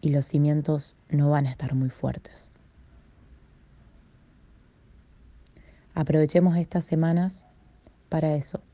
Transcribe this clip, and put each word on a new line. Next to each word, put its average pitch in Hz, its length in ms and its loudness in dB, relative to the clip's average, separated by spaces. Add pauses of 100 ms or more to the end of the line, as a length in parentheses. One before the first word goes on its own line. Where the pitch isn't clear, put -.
Y 160 80 0
los 143 160 2
cimientos 147 720 0 (120)
no 147 200 2
van 147 160 2
a 127 60 -4
estar 135 240 -6
muy 131 140 0
fuertes. - 600 -10 (3500)
Aprovechemos 165 640 2
estas 170 280 -2
semanas 170 640 -2 (600)
para 156 260 0
eso - 260 -8 (120)